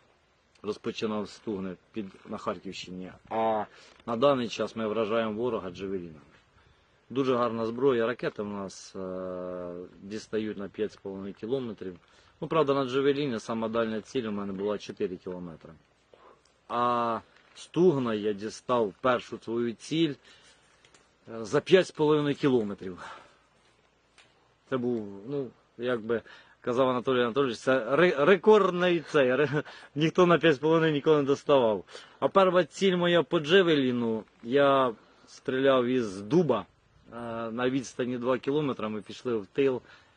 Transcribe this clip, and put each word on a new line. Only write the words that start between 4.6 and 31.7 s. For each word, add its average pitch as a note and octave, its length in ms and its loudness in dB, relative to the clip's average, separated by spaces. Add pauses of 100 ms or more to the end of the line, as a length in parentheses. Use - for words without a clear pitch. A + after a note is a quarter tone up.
ми A2+ 120 -4
вражаємо A2 540 -2
ворога G#2+ 280 -4
джавелінами. F2 500 -10 (880)
Дуже B2+ 260 0
гарна A#2 300 -2
зброя, A#2+ 400 2
ракети B2 360 -6
в G#2 60 -8
нас, G2+ 480 -12
е, F2+ 760 -8 (300)
дістають G#2+ 560 -6
на G2 100 -8
п'ять G2+ 240 -6
з - 40 -20
половиною F#2+ 380 -12
кілометрів. A2 640 -8 (440)
Ну, D#3+ 80 -8
правда, C#3+ 260 2
на C#3 100 0
джавеліні C3+ 560 0
сама A2+ 280 -4
дальня A2 320 -2
ціль B2+ 220 -6
у A2 100 -6
мене G2+ 200 -6
була G2+ 260 -4
чотири F#2+ 380 -6
кілометри. F2 540 -12 (1000)
А A#2 520 0 (340)
Стугна C#3 600 2
я G#2+ 180 0
дістав A2 680 -2
першу A#2+ 380 -2
свою A#2 340 -4
ціль, D3+ 420 -2 (1120)
е, A2+ 160 -10
за A2+ 160 0
п'ять F3 260 4
з - 40 -14
половиною D3 440 2
кілометрів. G2+ 640 0 (1700)
Це C3+ 60 -2
був, A#2+ 320 -2 (200)
ну, C#3 220 -6 (280)
як A#2+ 220 -2
би A2 220 -2 (380)
казав B2 280 2
Анатолій B2 340 0
Анатолійович, A#2+ 360 -2
це C3 380 0
ре-, D#3 280 4
рекордний F3+ 760 4
цей, C3 360 2
ре-, C#3+ 260 0 (320)
ніхто D#3+ 320 2
на E3+ 120 6
п'ять D3+ 160 4
з B2 40 -4
половиною D#3+ 340 2
ніколи D3+ 240 4
не D3 60 2
доставав. C3 600 2 (360)